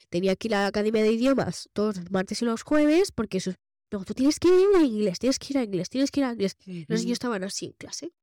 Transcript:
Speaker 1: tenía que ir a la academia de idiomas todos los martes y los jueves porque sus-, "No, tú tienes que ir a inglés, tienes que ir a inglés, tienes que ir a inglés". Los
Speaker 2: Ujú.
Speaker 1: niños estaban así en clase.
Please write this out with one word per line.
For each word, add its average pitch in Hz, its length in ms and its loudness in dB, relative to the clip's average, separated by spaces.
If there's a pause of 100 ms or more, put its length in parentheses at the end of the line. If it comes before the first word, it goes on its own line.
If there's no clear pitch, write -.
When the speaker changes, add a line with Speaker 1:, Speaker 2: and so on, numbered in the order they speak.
(100)
Speaker 1:
tenía 190 260 0
que - 120 -8
ir 220 60 0
a 202 80 0
la 202 60 0
academia 214 340 0
de 214 100 4
idiomas 233 600 0
todos 208 240 -2
los 180 140 -12
martes 196 320 -4
y - 20 0
los 226 180 -2
jueves 302 500 4
porque 196 280 -4
sus-, 185 160 -6 (340)
"No, 190 140 -8
tú - 100 -10
tienes 277 240 2
que 339 100 2
ir 381 280 6
a 339 80 6
inglés, 208 340 0
tienes 262 200 0
que - 140 -10
ir 269 60 0
a 262 60 0
inglés, 196 240 -4
tienes 269 220 -2
que 285 100 -2
ir 277 60 0
a 240 60 -4
inglés". 196 240 -4 (320)
Los 220 120 -2
Speaker 2:
Ujú. 233 40 -4
Speaker 1:
niños 240 120 -2
estaban 214 280 -4
así 196 220 -8
en - 60 -14
clase. - 400 -14 (100)